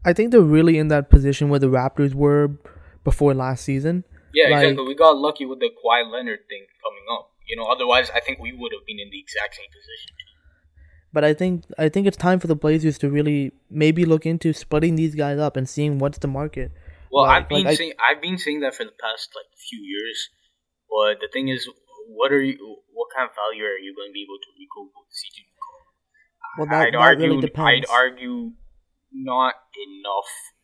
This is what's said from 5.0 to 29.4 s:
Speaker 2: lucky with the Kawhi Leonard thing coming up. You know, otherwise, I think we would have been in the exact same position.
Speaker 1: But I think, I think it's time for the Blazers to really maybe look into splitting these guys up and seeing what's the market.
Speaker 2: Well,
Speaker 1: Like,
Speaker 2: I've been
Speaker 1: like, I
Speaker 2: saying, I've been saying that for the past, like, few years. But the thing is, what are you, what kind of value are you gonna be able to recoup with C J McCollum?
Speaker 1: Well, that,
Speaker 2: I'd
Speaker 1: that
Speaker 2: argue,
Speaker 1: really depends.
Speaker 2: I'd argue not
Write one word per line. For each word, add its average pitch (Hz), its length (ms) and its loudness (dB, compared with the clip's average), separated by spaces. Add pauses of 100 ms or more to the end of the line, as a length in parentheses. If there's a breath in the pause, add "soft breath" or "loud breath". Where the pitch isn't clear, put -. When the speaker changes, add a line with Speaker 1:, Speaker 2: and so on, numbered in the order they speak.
Speaker 2:
lucky 143 300 -2
with 131 140 -10
the 120 100 0
Kawhi 117 400 0
Leonard 117 380 -8
thing 98 180 -18 (180)
coming 101 260 -10
up. 113 220 -10 (140)
You 113 100 -10
know, 113 80 -8
otherwise, 123 500 0
I 120 60 -2
think 131 180 -10
we 117 140 -14
would 120 200 -12
have 104 140 -16
been 107 140 -16
in 101 100 -16
the 98 80 -18
exact 101 360 -10
same 101 180 -20
position. - 400 -20 (960)
Speaker 1:
But 147 140 0
I 151 80 4
think, 180 320 -2 (140)
I 160 100 2
think 196 180 0
it's 190 120 -2
time 180 200 2
for 180 100 -6
the 160 80 2
Blazers 156 420 0
to 143 100 -2
really 147 440 -2 (180)
maybe 156 340 2
look 160 220 2
into 165 260 -2
splitting 160 440 0
these 156 180 -2
guys 143 240 -2
up 147 180 -2
and 131 100 -4
seeing 147 320 -2
what's 143 200 -2
the 147 100 -6
market. 135 420 -8 (400 soft breath)
Speaker 2:
Well, 135 140 4
Speaker 1:
Like, 151 200 4
Speaker 2:
I've - 40 -16
been 147 160 0
Speaker 1:
like, 147 80 4
I - 40 6
Speaker 2:
saying, 160 160 -4 (180)
I've 147 100 0
been 180 160 -4
saying 151 240 -4
that 135 140 -4
for 120 100 -10
the 107 160 -20
past, 113 340 -8
like, 104 120 -16 (100)
few - 240 -16
years. 104 480 -10 (640)
But 107 300 0
the 107 120 -8
thing 135 160 -4
is, 127 180 -6 (420)
what 113 220 -2
are 139 120 2
you, 135 160 -4 (340)
what - 220 -8
kind 127 160 -4
of - 40 -20
value 107 300 -6
are 101 140 -4
you 98 180 -16
gonna 101 160 -16
be 101 140 -14
able 98 100 -18
to 101 220 -20
recoup 98 340 -20
with 403 160 -20
C - 240 -16
J - 140 -20
McCollum? - 400 -20 (720)
Speaker 1:
Well, 156 100 -6
that, 156 200 0
Speaker 2:
I'd 117 60 -4
Speaker 1:
that 123 40 0
Speaker 2:
argue, 139 300 4
Speaker 1:
really 147 120 0
depends. 120 480 0
Speaker 2:
I'd 113 60 -4
argue 123 580 -2 (600)
not 131 420 -2 (240)